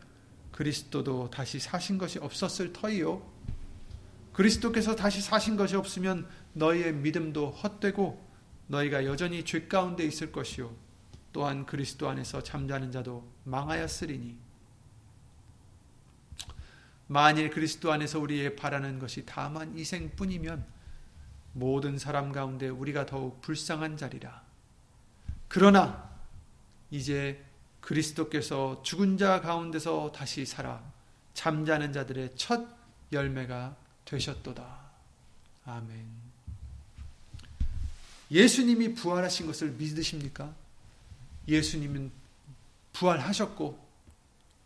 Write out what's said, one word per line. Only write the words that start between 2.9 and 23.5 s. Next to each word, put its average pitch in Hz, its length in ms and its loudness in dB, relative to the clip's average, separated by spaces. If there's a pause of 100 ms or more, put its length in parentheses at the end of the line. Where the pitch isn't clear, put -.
그리스도께서 220 600 6
다시 202 280 2
사신 214 340 4
것이 196 200 4
없으면 190 520 0 (240)
너희의 165 400 4
믿음도 151 580 0
헛되고 202 800 -2 (360)
너희가 143 400 2
여전히 170 380 0
죄 165 220 -2
가운데 180 380 2
있을 156 260 -2
것이요, 127 440 -6 (580)
또한 139 320 -2
그리스도 143 440 -4
안에서 131 340 -4
잠자는 135 500 -4
자도 123 340 -6 (180)
망하였으리니. 143 920 -4 (2750)
만일 151 420 6
그리스도 156 420 0
안에서 151 260 0
우리의 143 380 0
바라는 135 420 -2
것이 131 280 -8
다만 156 500 -6
이 160 80 -6
생뿐이면 165 800 -4 (880)
모든 139 460 0
사람 139 340 -2
가운데 135 360 -4
우리가 135 360 -2
더욱 131 380 -6
불쌍한 156 560 -4